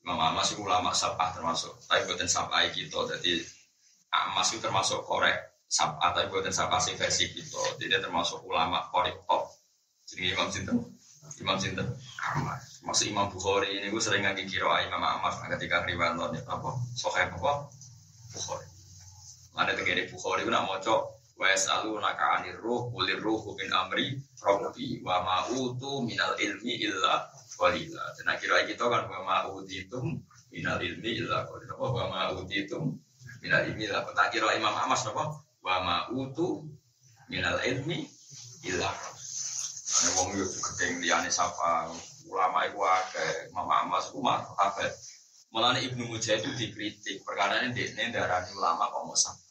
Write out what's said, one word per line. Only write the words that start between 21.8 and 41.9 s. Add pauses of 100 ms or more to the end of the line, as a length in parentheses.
'anir
ruh,
qulir
ruhu
min
amri (240)
rabbi,
wa
ma (120)
utu
minal
ilmi
illa (240)
qalila." (160)
Dan
akhirnya
kita
kan,
"Wa
ma (120)
utitum (320)
minal
ilmi
illa
qalila."
Apa?
"Wa
ma (160)
utitum (480)
minal
ilmi
illa
qalila."
Tak
kira
Imam
Ahmad,
apa? (220)
Wa
ma (140)
utu (640)
minal
ilmi (640)
illa. (1000)
Ane (100)
wong
yo
gedeng
liyane
sapa (400)